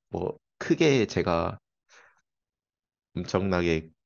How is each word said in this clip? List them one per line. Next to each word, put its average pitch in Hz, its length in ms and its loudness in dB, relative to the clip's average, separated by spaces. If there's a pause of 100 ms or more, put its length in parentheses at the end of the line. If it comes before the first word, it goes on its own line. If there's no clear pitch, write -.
뭐 87 280 -6 (220)
크게 143 480 2
제가 90 520 0 (1600)
엄청나게 87 760 -2 (160)